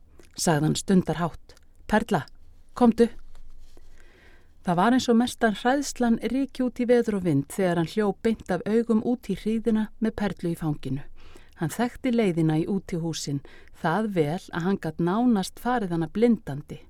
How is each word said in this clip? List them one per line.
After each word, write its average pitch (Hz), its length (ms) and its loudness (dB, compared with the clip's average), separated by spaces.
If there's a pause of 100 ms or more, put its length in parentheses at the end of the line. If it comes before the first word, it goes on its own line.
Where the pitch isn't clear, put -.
(360)
sagði 156 300 2
hann 151 100 2
stundarhátt. 170 800 0 (320)
"Perla, 208 380 0 (480)
komdu." 233 360 4 (1500)
Það 180 160 0
var 202 180 4
eins 262 160 2
og 233 60 6
mestan 226 400 2
hræðslan 247 640 0 (160)
ryki 269 320 -2
út 247 180 -4
í - 60 0
veður 240 280 4
og 185 60 -4
vind 143 220 2 (100)
þegar 175 240 2
hann 165 140 0
hljóp 208 280 0
beint 233 300 -2
af 185 160 -2
augum 226 400 2
út 240 240 -4
í 180 80 -2
hríðina 220 460 0 (180)
með 220 160 0
Perlu 180 320 -2
í 165 80 -4
fanginu. 143 460 -4 (560)
Hann 156 100 -2
þekkti 247 400 -2
leiðina 170 480 2
í 170 80 -2
útihúsin 165 720 -4 (420)
það 196 380 0
vel 151 320 0
að 170 160 -2
hann 196 160 2
gat 160 160 -6
nánast 202 640 2
farið 226 320 -2
hana 165 160 -2
blindandi. 202 800 0